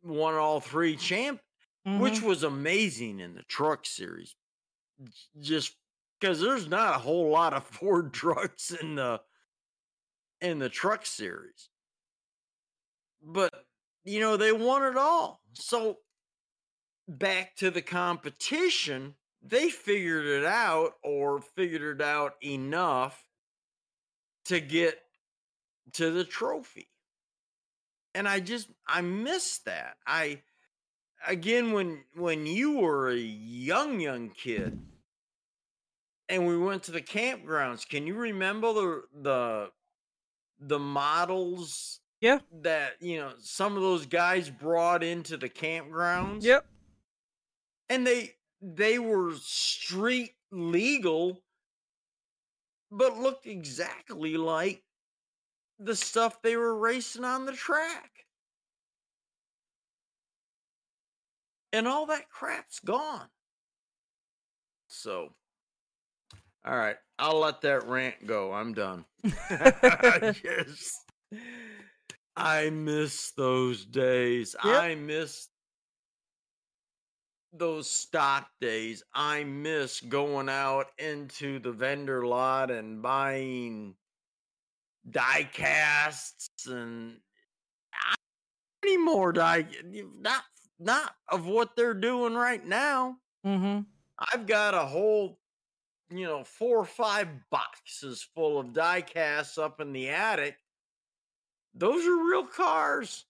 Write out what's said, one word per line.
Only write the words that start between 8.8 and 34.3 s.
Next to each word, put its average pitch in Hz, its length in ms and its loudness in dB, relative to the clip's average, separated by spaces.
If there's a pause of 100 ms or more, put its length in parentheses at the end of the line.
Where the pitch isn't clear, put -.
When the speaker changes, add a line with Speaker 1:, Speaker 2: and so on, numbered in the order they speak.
Speaker 1:
the, 123 260 -2 (1200)
in 170 180 -4
the 135 80 -2
truck 214 380 -2
series. - 640 -10 (1500)
But, 165 320 0 (500)
you 202 160 -4
know, 220 160 4
they 214 160 6
won 240 320 4
it 262 140 2
all. 311 440 2 (120)
So 226 460 -2 (1080)
back 185 500 -2
to 190 140 0
the 175 100 -2
competition, 170 1300 -2 (260)
they 262 280 2
figured 175 560 0
it 143 200 2
out 175 580 2
or 143 360 0
figured 151 600 -4
it - 20 2
out 147 300 0 (100)
enough 139 800 0 (1200)
to 180 140 2
get 160 400 2 (960)
to 165 180 0
the 175 140 0
trophy. - 640 -6 (1200)
And 202 140 -2
I 196 140 2
just, 214 260 -6 (180)
I 165 160 0
miss 220 580 -4
that. 76 460 -8
I, 147 360 -2 (840)
again, 220 440 2
when, 175 320 0 (120)
when 165 300 -2
you 262 340 2
were 143 300 4
a 123 80 2
young, 123 840 -2
young 127 300 -4
kid 101 500 -4 (1500)